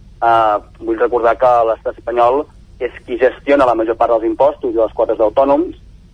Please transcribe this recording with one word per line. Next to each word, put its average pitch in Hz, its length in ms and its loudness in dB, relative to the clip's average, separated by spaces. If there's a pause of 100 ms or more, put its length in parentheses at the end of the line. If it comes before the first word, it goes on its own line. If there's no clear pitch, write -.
(220)
Eh, 113 340 2 (240)
vull 113 180 -6
recordar 117 400 0
que 127 120 2 (180)
l'estat 110 300 -6
espanyol 120 460 0 (380)
és 120 100 -6 (140)
qui 123 120 -8
gestiona 131 500 0
la 117 100 0
major 113 180 -2
part 117 180 0
dels 110 120 0
impostos 123 460 0
i 110 80 -2
les 110 160 -2
quotes 110 220 -2
d'autònoms 135 580 0 (380)